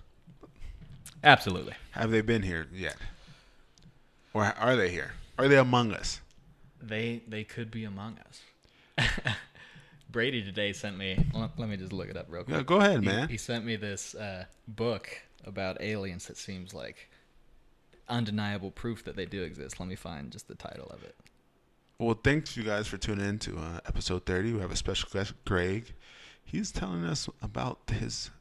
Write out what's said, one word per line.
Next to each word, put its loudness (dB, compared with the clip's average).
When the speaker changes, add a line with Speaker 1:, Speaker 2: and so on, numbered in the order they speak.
Speaker 1:
Absolutely. 8
Speaker 2:
Have 0
they 6
been 4
here 0
yet? -4
Or 2
are 4
they 4
here? -4
Are 6
they 10
among 6
us? -4
Speaker 1:
They, -4
they -6
could -8
be -6
among -8
us. 6
<laughs> 0
Brady 2
today -2
sent -6
me, -2
let, -4
let -2
me -4
just -8
look -6
it -8
up -8
real -8
quick. -2
Speaker 2:
Yeah, 2
go 6
ahead, 8
Speaker 1:
He, 4
Speaker 2:
man. 2
Speaker 1:
he -4
sent -4
me -2
this, -6
uh, -8
book -2
about -4
aliens -4
that -14
seems -10
like -12
undeniable 0
proof -6
that -8
they -4
do -4
exist. -8
Let -6
me -6
find -10
just -16
the -12
title -12
of -14
it. -18
Speaker 2:
Well, 2
thanks 4
you -4
guys 2
for -4
tuning 0
in 0
to, -6
uh, -6
episode 0
thirty. 2
We 0
have -2
a -2
special -2
guest, -2
Greg. 2
He's -4
telling -2
us -2
about -4
his -2